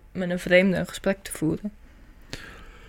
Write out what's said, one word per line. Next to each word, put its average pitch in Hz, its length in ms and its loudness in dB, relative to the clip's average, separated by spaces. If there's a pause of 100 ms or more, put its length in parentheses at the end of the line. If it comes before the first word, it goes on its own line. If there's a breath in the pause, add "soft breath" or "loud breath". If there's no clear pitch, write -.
(120)
met 180 180 -4
een 180 80 -2
vreemde 185 380 6
een 180 100 -2
gesprek - 360 -2
te - 100 -12
voeren. 170 400 -4 (1160 loud breath)